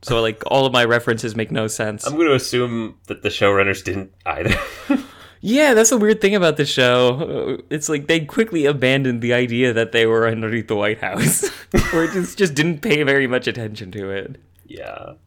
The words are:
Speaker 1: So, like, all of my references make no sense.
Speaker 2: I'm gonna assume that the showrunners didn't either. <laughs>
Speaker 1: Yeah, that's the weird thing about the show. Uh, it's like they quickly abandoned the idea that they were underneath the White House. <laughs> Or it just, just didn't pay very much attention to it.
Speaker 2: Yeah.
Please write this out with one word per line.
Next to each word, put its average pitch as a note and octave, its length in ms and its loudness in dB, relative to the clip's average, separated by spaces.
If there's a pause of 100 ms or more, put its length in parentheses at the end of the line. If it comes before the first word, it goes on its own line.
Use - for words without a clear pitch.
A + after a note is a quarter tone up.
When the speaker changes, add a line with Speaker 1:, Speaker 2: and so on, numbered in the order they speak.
Speaker 1:
So, A#2 180 -2
like, A2+ 240 -4
all C3+ 220 2
of B2+ 60 -2
my A#2+ 120 4
references A#2 500 0
make A2 160 -4
no A2+ 140 -2
sense. G#2+ 400 -6
Speaker 2:
I'm C#3+ 100 -4
gonna D#3 200 4
assume A#2+ 720 -4
that - 160 -12
the - 60 0
showrunners G2 540 2
didn't F#2+ 280 -6 (140)
either. F#2 300 -2 (340)
<laughs> C#4 140 0 (400)
Speaker 1:
Yeah, C4+ 300 4
that's A3 160 6
the B3+ 80 2
weird G#3+ 240 4
thing G3 140 2
about E3+ 220 2
the C#3+ 100 2
show. B2+ 880 2
Uh, - 40 -12 (100)
it's D3+ 180 -6
like D3 160 -2
they E3 140 2
quickly D#3+ 480 -2
abandoned C3 560 2
the A#2+ 100 2
idea B2 400 2
that A2+ 180 0
they A2+ 140 4
were A2+ 220 4
underneath A2+ 400 -2
the A2+ 80 0
White G#2 240 0
House. G#2+ 500 -2 (240)
<laughs> - 220 2
Or E3 80 2
it E3 100 -2
just, F3+ 240 -4
just F3+ 160 0
didn't D3+ 300 -2
pay D#3 180 0
very C#3 240 2
much B2+ 220 -2
attention G#2+ 460 -8
to G2 180 -8
it. G2 280 -10 (280)
Speaker 2:
Yeah. - 460 -14 (140)